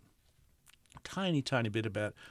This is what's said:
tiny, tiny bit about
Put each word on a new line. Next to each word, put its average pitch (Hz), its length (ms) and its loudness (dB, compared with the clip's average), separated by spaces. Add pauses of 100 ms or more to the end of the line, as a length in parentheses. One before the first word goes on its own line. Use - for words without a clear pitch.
(1040)
tiny, 180 360 2
tiny 120 300 2
bit 110 160 -2
about 104 280 -2 (160)